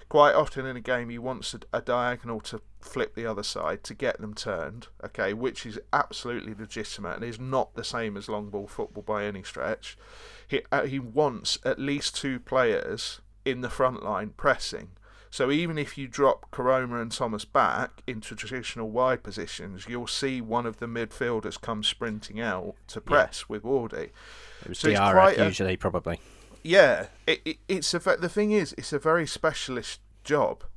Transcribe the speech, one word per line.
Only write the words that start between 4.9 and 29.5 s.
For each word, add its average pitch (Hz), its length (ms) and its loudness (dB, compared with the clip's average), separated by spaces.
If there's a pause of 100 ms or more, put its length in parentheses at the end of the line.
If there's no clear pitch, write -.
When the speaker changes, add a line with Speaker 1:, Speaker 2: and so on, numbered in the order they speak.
Speaker 1:
okay, 101 300 -2
which 117 320 -4
is 110 140 -10 (120)
absolutely 120 640 -2
legitimate 104 580 -8
and - 100 -8
is 117 140 -10
not 131 360 -2
the 117 80 -8
same 113 320 -4
as 101 140 -10
long 104 200 -6
ball 101 180 -6
football 104 360 -8
by 104 220 -2
any 98 180 -6
stretch. - 540 -6 (500)
He, - 140 0 (100)
uh, 139 120 2
he 135 140 -2
wants 123 680 0
at 131 120 0
least 143 380 -4
two 131 240 -4
players 120 800 0 (260)
in 127 160 0
the 123 80 -4
front 127 340 0
line 101 320 -2
pressing. - 560 0 (380)
So 135 220 2
even 160 260 0
if 143 200 -6
you 135 100 -8
drop 131 440 4
Koroma 127 500 2
and 113 100 -6
Thomas 110 340 -2
back 107 640 2
into 117 260 -8
traditional 113 560 -8
wide 127 340 2
positions, 95 640 -10
you'll 120 200 -6
see 131 340 -2
one 113 240 -2
of 113 120 -6
the 120 100 -6
midfielders 117 720 -4
come 107 240 -6
sprinting 107 560 -4
out 95 360 -4 (120)
to - 180 -10
Speaker 2:
Yeah. - 40 -10
Speaker 1:
press - 400 4
with 107 140 -6
Wardy. 117 460 -2 (520)
Speaker 2:
It - 80 -12
was - 100 -8
Speaker 1:
So - 100 2
it's 101 100 6
Speaker 2:
Diarra 101 140 6
Speaker 1:
quite 95 260 10
a 104 60 6
Speaker 2:
usually, 92 320 2
probably. 85 420 -2 (440)
Speaker 1:
Yeah, 147 440 8 (200)
it, 156 180 2
it, 160 120 -6 (100)
it's 180 260 0
a 175 60 0
ve-, - 200 2
the 170 100 -2
thing 208 220 0
is, 202 260 2
it's - 160 -8
a 143 60 -2
very 160 280 4
specialist - 720 -4 (260)